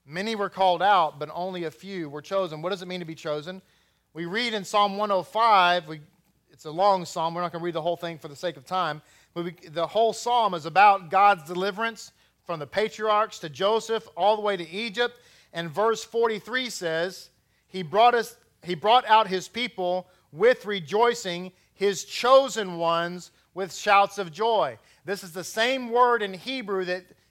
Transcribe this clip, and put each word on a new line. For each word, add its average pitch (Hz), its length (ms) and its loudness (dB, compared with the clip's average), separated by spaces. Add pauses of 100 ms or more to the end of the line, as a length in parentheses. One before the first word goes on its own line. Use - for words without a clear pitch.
Many 185 300 -6
were 202 160 -4
called 180 320 2
out, 175 380 4
but 151 160 -8
only 180 300 -6
a 151 60 -6
few 185 380 -10
were 143 140 -14
chosen. 170 400 -4
What 180 80 -2
does 190 100 -6
it 185 60 -14
mean 180 120 -8
to 175 60 -10
be 160 80 -12
chosen? 156 480 -8 (520)
We 165 120 -8
read 220 300 -4
in 196 100 -6
Psalm 202 320 0
one 208 140 -2
oh 185 100 2
five, 180 680 4
we, 156 140 -12 (480)
it's - 160 -20
a 156 60 -12
long 185 340 2
psalm, 165 300 -4
we're 175 80 -4
not 170 80 -4
gonna 170 120 -8
read 175 120 -4
the 165 80 -4
whole 170 120 -2
thing 165 220 -10
for 160 100 -16
the 147 80 -16
sake 165 220 -8
of 131 80 -20
time, 165 380 -4 (320)
but 175 100 -6
we, 180 60 -8
the 165 340 -6
whole 220 280 2
psalm 226 420 0
is 151 100 -6
about 190 460 6
God's 196 320 4
deliverance 196 680 -6 (320)
from 170 160 -8
the 143 80 -10
patriarchs 214 720 -2
to 165 100 -10
Joseph, 220 640 -2
all 202 200 2
the 214 60 -6
way 208 160 0
to 170 120 -10
Egypt. 226 500 -6 (340)
And 170 160 -6
verse 214 340 0
forty-three 233 640 -2
says, 170 600 -6 (380)
"He 185 160 -8
brought 214 320 4
us, - 220 -2 (260)
he 180 120 -6
brought 214 300 4
out 220 220 4
his 180 200 -4
people 185 600 -4 (240)
with 226 340 2
rejoicing, 190 840 -2 (220)
his 196 320 -4
chosen 226 720 2
ones 170 540 -2 (220)
with 180 200 -8
shouts 202 440 4
of 185 140 -6
joy." 175 460 0 (260)
This 190 200 -8
is 175 100 -18
the 175 100 -10
same 240 460 -2
word 240 320 4
in 196 120 -4
Hebrew 196 520 -6
that 180 200 -6 (260)